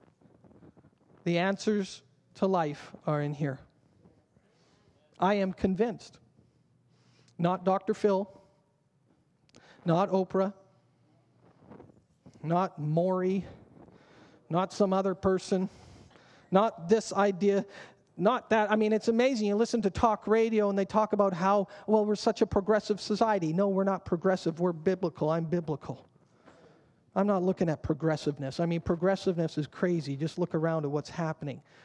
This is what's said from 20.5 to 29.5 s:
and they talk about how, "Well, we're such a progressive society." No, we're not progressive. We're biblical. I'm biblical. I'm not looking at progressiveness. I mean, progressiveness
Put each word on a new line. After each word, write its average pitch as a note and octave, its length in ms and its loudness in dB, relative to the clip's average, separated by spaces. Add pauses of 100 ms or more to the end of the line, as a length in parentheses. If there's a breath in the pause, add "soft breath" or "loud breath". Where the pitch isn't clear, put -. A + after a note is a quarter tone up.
and G3 100 0
they G3 60 2
talk G#3+ 260 0
about G3 220 4
how, F#3+ 340 2 (180 loud breath)
"Well, G#3 200 4
we're G#3 100 0
such - 260 0
a A3 60 2
progressive G3+ 540 0
society." G3+ 500 0
No, F#3+ 160 2
we're G3 160 2
not F#3+ 220 -2
progressive. F3 560 -2
We're F3+ 100 2
biblical. E3+ 580 -2
I'm E3 140 0
biblical. D#3 640 -6 (1040 soft breath)
I'm G3 140 2
not F#3+ 160 2
looking F#3 240 0
at D3+ 160 -2
progressiveness. D3 800 -2
I E3+ 40 0
mean, E3+ 140 0
progressiveness F3 800 0